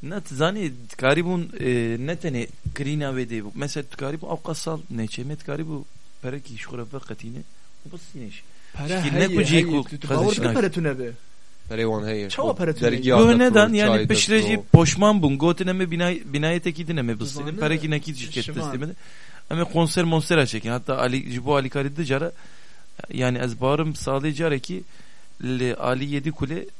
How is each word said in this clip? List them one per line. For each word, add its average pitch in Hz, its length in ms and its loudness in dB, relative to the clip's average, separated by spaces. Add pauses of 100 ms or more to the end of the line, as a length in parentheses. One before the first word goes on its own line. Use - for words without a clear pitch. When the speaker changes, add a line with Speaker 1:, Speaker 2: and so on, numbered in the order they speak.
Speaker 1:
Ne 180 160 -6
tizani, 165 500 0 (260)
karibun, 170 520 2 (100)
e, 117 400 0
ne 147 160 -4
tene 131 320 -4 (300)
kirina 143 380 -2
ve 127 140 -2
de 110 160 -4
bu. 104 100 -10
Mesela, 139 360 -4
tu - 60 -12
karibun 151 320 -6
avka 160 260 -4
sal 160 240 -4 (120)
neçe, 113 320 -4
met 147 200 -8
karibu 147 420 -6 (360)
pereki 127 360 -8
şura 120 240 -8
ve 117 260 -8
katine. 113 300 -10 (480)
Bu 147 60 -12
basit 170 240 -12
neş. 113 280 -10 (300)
Speaker 2:
Para 165 300 -2
Speaker 1:
Şikil 147 140 0
Speaker 2:
heye, 180 120 6
Speaker 1:
ne 185 60 0
kuciye 165 260 6
Speaker 2:
heye, 170 100 2
Speaker 1:
ku 143 180 0
Speaker 2:
tu, 147 100 -8
tu - 80 -10
Speaker 1:
pazarcı 170 340 4
Speaker 2:
baवर 127 60 2
Speaker 1:
naş. 117 80 2
Speaker 2:
para 202 160 4
tu 170 120 -2
nebe. 131 280 -2 (580)
Speaker 3:
Pere 113 120 -2
wan 110 260 0
heye. 104 220 -4
Speaker 2:
Çawa - 220 -2
Speaker 3:
O - 40 0
Speaker 2:
para 165 200 0
tu 120 60 -4
Speaker 3:
dergi 120 280 4
Speaker 2:
nebe. 123 60 8
Speaker 3:
adı 226 180 10
Speaker 1:
Bu 233 60 6
neden? 226 300 8
Speaker 3:
tu, 220 60 2
Speaker 1:
Yani, 208 200 6
Speaker 3:
çay - 80 4
da - 40 2
Speaker 1:
peşireci 214 480 4
Speaker 3:
tu. 208 160 -4
Speaker 1:
poşman 185 500 8
bun. 139 160 4
Gotin 170 300 2
eme 185 240 0
binay-, 175 300 0 (120)
binayete 165 380 0
gidin 165 260 -4
eme 117 220 -2
bısını. 143 260 -6
Speaker 2:
Zamanı 160 140 -8
Speaker 1:
Pereki 156 320 0
nakit 151 260 -4
şirket - 280 -6
Speaker 2:
şişman. 156 200 -6
Speaker 1:
teslim 135 180 -4
edin. 165 120 -8 (540)
Ama 165 160 0
konser 170 380 2
monser 160 340 4
açık. 117 280 2
Hatta 127 320 -2
Ali, 123 480 -2
bu 143 100 2
Ali 135 140 0
Karid'de 143 360 -4
cara, 135 260 -2 (840)
yani, 127 240 0
ez 120 240 -4
bağırım 147 340 0
sağlayıcı 139 520 -2
ara 143 120 0
ki, 180 240 -8 (600)
le 123 320 0
Ali 127 300 0
Yedi 143 260 -2
Kule 151 340 -6 (140)